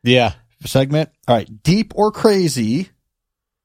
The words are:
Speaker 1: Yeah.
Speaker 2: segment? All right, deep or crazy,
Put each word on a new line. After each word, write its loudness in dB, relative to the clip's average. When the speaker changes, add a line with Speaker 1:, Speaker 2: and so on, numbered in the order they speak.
Speaker 1:
Yeah. 2
Speaker 2:
segment? -2
All 4
right, -6
deep 0
or 0
crazy, 0